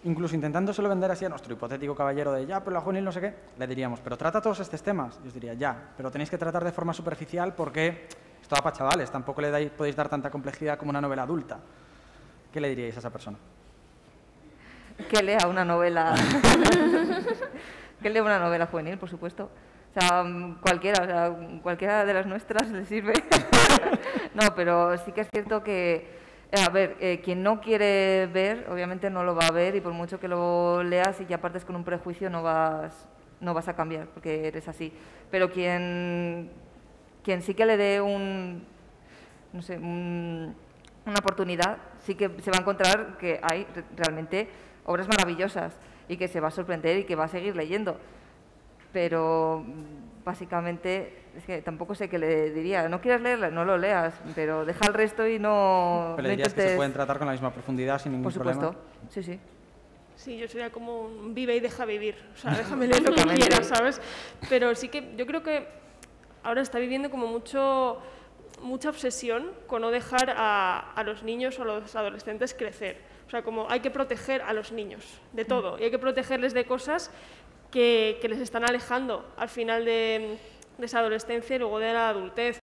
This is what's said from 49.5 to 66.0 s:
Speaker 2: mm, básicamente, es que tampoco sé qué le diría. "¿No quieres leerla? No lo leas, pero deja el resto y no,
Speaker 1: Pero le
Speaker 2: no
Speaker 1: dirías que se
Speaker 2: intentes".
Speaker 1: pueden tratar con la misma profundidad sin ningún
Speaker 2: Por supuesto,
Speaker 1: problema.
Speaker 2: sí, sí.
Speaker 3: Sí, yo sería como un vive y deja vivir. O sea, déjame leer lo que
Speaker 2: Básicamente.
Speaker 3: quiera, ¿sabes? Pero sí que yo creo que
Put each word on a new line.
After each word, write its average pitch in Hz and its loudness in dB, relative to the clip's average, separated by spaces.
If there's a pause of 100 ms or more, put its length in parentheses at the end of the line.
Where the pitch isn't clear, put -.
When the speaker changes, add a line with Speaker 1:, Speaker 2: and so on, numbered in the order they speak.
Speaker 2:
mm, 151 -16
básicamente, 175 -4 (140)
es - -18
que 170 -6
tampoco 165 -6
sé 196 -6
qué 175 -2
le 156 2
diría. 165 0
"¿No 180 -2
quieres 247 4
leerla? 240 0
No 165 -2
lo 185 4
leas, 175 2 (220)
pero 156 0
deja 170 0
el 208 4
resto 214 2
y 226 2
no, 185 4
Speaker 1:
Pero 139 -2
le - 2
Speaker 2:
no - 2
Speaker 1:
dirías 135 2
que 208 -2
se - 4
Speaker 2:
intentes". 185 4
Speaker 1:
pueden 175 2
tratar 139 -2
con 147 -2
la 135 0
misma 127 -2
profundidad 131 -2
sin 139 -4
ningún 127 -2
Speaker 2:
Por 127 0
supuesto, 131 -2
Speaker 1:
problema. - -18
Speaker 2:
sí, 190 -8
sí. 180 -10 (800)
Speaker 3:
Sí, 240 -14
yo 226 -8
sería 233 -8
como 233 -8
un 220 -10
vive 247 0
y 240 4
deja 240 -4
vivir. 208 -4 (180)
O - -20
sea, - -4
déjame 247 0
leer 254 8
lo 330 2
que - - (120)
Speaker 2:
Básicamente. 254 8
Speaker 3:
quiera, 240 6
¿sabes? 247 2 (480)
Pero 240 4
sí 247 -8
que 277 -8
yo 240 -2
creo 311 -4
que 302 -2 (800)